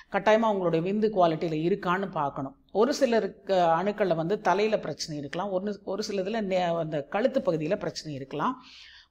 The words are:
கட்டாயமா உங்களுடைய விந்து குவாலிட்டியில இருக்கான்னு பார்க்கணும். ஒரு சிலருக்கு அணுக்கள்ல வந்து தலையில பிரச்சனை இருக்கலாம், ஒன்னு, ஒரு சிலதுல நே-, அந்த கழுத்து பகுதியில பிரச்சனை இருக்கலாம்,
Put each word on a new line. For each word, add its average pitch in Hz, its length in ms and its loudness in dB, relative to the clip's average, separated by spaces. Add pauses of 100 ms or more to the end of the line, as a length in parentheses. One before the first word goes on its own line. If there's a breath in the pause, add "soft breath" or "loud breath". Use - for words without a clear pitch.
(120)
கட்டாயமா 220 400 4
உங்களுடைய 175 400 0
விந்து 214 180 2
குவாலிட்டியில 170 520 2
இருக்கான்னு 185 480 0
பார்க்கணும். 143 460 -4 (160)
ஒரு 240 220 2
சிலருக்கு 214 600 0
அணுக்கள்ல 180 600 2
வந்து 165 260 0
தலையில 202 380 2
பிரச்சனை 151 400 -8
இருக்கலாம், 170 320 -6
ஒன்னு, 196 340 -4
ஒரு 196 260 -4
சிலதுல 202 300 -4
நே-, 180 380 0
அந்த 156 240 -2
கழுத்து 247 380 0
பகுதியில 165 360 0
பிரச்சனை 160 380 -8
இருக்கலாம், 151 480 -6 (480 loud breath)